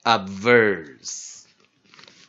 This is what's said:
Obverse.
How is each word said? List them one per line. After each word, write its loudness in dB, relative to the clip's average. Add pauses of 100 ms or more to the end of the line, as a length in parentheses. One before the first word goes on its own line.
Obverse. -2 (840)